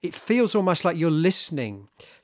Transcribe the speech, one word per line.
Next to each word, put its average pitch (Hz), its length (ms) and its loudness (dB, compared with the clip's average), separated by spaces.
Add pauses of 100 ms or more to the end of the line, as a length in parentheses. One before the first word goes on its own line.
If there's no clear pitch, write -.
It 175 140 -8
feels 233 400 0
almost 185 280 2
like 170 140 0
you're 165 140 2
listening 143 760 -2 (340)